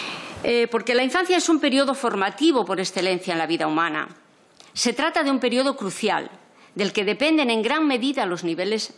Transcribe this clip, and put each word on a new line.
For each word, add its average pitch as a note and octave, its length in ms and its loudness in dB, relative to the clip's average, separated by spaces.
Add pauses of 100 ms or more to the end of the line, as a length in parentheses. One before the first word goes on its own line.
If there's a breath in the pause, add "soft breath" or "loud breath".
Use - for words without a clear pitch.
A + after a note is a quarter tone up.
(440 loud breath)
Eh, A#3 260 2
porque A#3 240 -2
la B3 100 2
infancia F4 340 2
es E4 120 2
un D#4+ 100 4
periodo C4+ 360 2
formativo A#3 680 2
por F3+ 160 -2
excelencia F3+ 540 -2
en E3 60 0
la D#3+ 80 0
vida E3 180 0
humana. D#3 420 0 (640 loud breath)
Se A#3 200 0
trata D#4+ 300 0
de C#4 80 2
un C4 80 0
periodo B3+ 360 2
crucial, F#3 540 -2 (460 loud breath)
del G3 180 -2
que G#3 120 0
dependen C#4 440 2
en A3+ 140 2
gran D4 240 0
medida C4 380 0
los F3 180 -4
niveles F#3 540 -4